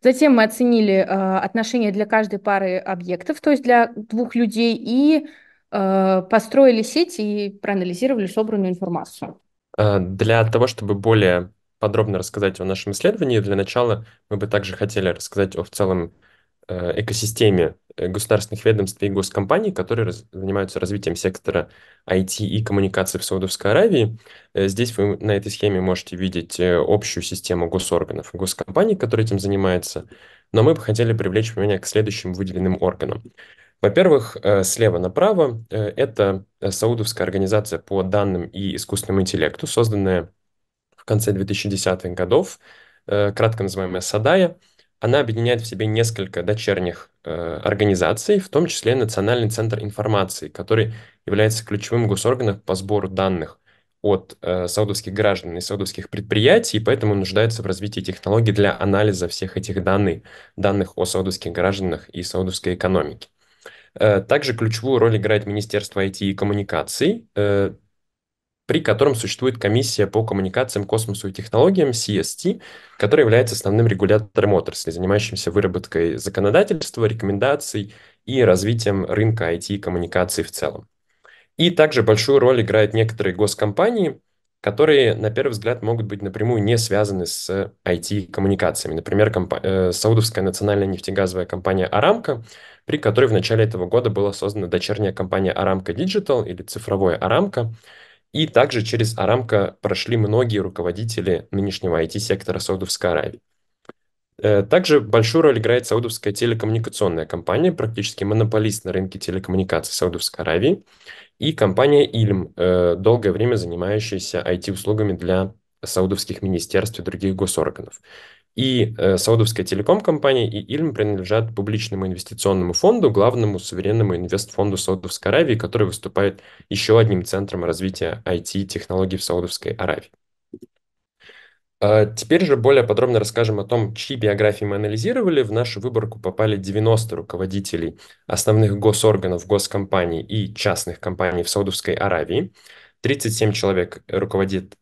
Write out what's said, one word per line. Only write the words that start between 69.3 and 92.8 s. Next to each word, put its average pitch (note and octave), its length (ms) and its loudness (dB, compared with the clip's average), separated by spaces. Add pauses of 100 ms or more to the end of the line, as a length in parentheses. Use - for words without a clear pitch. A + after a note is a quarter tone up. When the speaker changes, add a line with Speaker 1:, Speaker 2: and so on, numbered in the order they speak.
Speaker 2:
комиссия G#2 500 0
по A2 160 0
коммуникациям, G2+ 640 -2
космосу G#2+ 420 -4
и F#2+ 60 -8
технологиям, C#3+ 580 4
си G#2+ 300 -2
эс - 160 -6
ти, - 240 -2 (360)
которая C#3+ 280 6
является A2+ 280 4
основным G#2+ 320 2
регулятором G2+ 680 2
отрасли, - 380 -2
занимающимся F#2+ 600 -2
выработкой F2 640 0
законодательства, A#2+ 880 0
рекомендаций A2 880 -2 (300)
и B2+ 180 0
развитием G2+ 640 2
рынка A2 440 0
I E2+ 120 -2
T G2 140 -6
и G2+ 40 -4
коммуникаций F2 680 -2
в - 60 -18
целом. - 360 -8 (720)
И E3+ 120 4
также D#3 320 4
большую A2+ 380 4
роль B2 220 4
играют G#2+ 320 2
некоторые A2 420 0
госкомпании, C3+ 840 0 (400)
которые, C3+ 540 4
на G#2+ 160 -2
первый B2+ 200 -2
взгляд, A#2 300 -4
могут A2+ 240 -2
быть G2 160 -8
напрямую G#2+ 420 0
не A2+ 140 4
связаны G2+ 480 0
с - 480 -6 (100)
I F2+ 140 0
T G2 300 -4
коммуникациями. F#2 680 -2
Например, G#2 380 2
компа-, F#2 280 -2
э, F#2+ 300 0
Саудовская A2+ 540 2
национальная G2+ 420 0
нефтегазовая F#2 580 -2
компания F#2 420 -2
«Арамко», D3 540 0 (440)